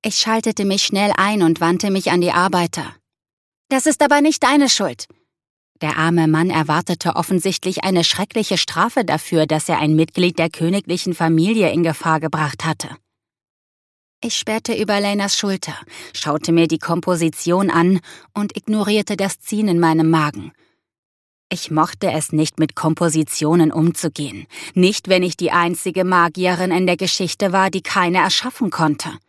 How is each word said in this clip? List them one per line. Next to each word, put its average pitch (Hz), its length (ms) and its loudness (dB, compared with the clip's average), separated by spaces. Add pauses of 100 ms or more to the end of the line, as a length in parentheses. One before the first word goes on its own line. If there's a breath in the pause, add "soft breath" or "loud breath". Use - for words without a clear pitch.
Ich 214 120 -2
schaltete 220 480 -2
mich 196 180 0
schnell 202 340 0
ein 202 240 2
und 165 200 2
wandte 175 280 0
mich 190 220 0
an 175 100 2
die 175 100 0
Arbeiter. 175 640 -2 (720)
„Das 269 180 0
ist 294 160 2
aber 294 180 4
nicht 302 220 2
deine 277 260 4
Schuld.“ 147 380 -4 (760)
Der 151 160 -4
arme 165 300 4
Mann 160 240 2
erwartete 160 640 -2
offensichtlich 185 680 -2
eine 185 200 2
schreckliche 202 560 -2
Strafe 175 440 0
dafür, 156 440 0
dass 156 200 -2
er 165 120 0
ein 156 160 2
Mitglied 170 420 0
der 165 140 0
königlichen 180 640 -4
Familie 170 560 2
in 156 100 0
Gefahr 160 380 0
gebracht 151 460 -4
hatte. - 300 -6 (1300)
Ich 233 160 -6
spähte 220 380 -4
über 214 260 0
Lenas 202 340 -2
Schulter, 190 400 -4 (380 loud breath)
schaute 151 380 -2
mir 165 160 4
die 156 100 0
Komposition 175 920 0
an 175 280 4 (360 loud breath)
und 208 200 -6
ignorierte 208 640 -2
das 196 220 -4
Ziehen 214 280 -2
in 170 120 2
meinem 160 320 4
Magen. 151 400 0 (1000)
Ich - 220 -8
mochte 160 400 0
es 151 220 -4
nicht, 156 260 -2
mit 156 160 0
Kompositionen 156 960 0
umzugehen, 156 760 -4 (260 loud breath)
nicht 185 340 2
wenn 185 160 4
ich 180 140 -4
die 175 140 -2
einzige 175 520 -2
Magierin 180 680 0
in 185 140 2
der 180 120 2
Geschichte 185 560 -2
war, 196 160 2
die 180 120 -4
keine 180 360 0
erschaffen 247 520 0
konnte. 156 420 -2 (180)